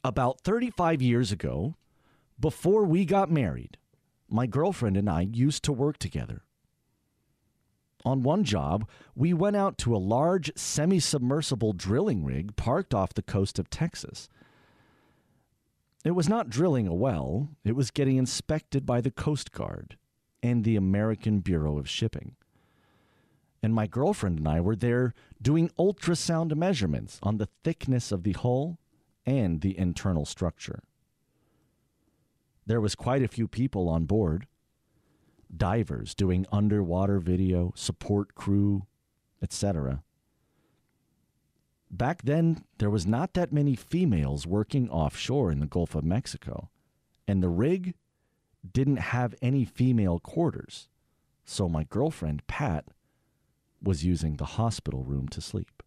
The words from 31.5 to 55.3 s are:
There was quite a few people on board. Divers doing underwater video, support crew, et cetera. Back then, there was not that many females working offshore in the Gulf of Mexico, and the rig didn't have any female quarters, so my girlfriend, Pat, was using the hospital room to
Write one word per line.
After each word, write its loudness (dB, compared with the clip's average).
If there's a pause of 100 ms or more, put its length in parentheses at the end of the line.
There 2
was 0
quite 0
a 2
few -4
people 0
on 2
board. 0 (1080)
Divers -2
doing 2
underwater 2
video, 2
support -4
crew, 2 (560)
et -6
cetera. -2 (1900)
Back -2
then, 2 (120)
there 2
was 0
not 0
that 0
many 2
females 0
working 0
offshore 0
in 0
the 0
Gulf -2
of -2
Mexico, -4 (580)
and 2
the 2
rig 0 (760)
didn't 2
have -2
any 2
female 2
quarters, -4 (580)
so -2
my 0
girlfriend, -4
Pat, -4 (960)
was 0
using 0
the -6
hospital -4
room -4
to -10